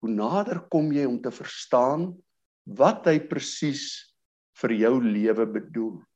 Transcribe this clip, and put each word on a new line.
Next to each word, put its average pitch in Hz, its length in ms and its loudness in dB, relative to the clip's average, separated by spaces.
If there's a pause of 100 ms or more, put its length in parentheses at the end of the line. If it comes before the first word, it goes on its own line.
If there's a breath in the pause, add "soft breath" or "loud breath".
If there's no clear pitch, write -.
hoe 110 80 -4
nader 170 600 -2
kom 156 240 2
jy 143 120 2
om 123 160 -2
te 123 100 -6
verstaan 135 800 0 (520)
wat 135 400 2
hy 160 140 4
presies - 920 -6 (480)
vir 127 100 0
jou 117 300 4
lewe 110 440 2
bedoel. 107 560 -6 (140)